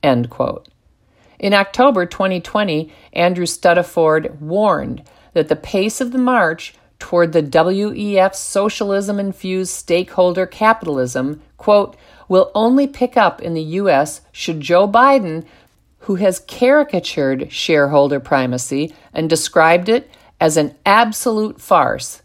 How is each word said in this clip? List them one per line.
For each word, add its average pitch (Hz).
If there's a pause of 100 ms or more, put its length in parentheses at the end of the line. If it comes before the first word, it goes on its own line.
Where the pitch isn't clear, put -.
End 120
quote. - (720)
In 196
October 202
twenty 185
twenty, 160 (220)
Andrew 175
Stuttaford 165
warned 156 (320)
that 156
the -
pace 202
of 240
the 254
march 233 (240)
toward 170
the 160
W 185
E 202
F 190
socialism-infused 196
stakeholder 180
capitalism, 147 (160)
quote, 208 (320)
"will 185
only 254
pick 254
up 202
in 170
the 160
U 180
S 151 (120)
should 160
Joe 175
Biden," 214 (560)
who 202
has 185
caricatured 185
shareholder 143
primacy 135 (180)
and 160
described 170
it 233 (300)
as 156
an 147 (120)
absolute 214
farce -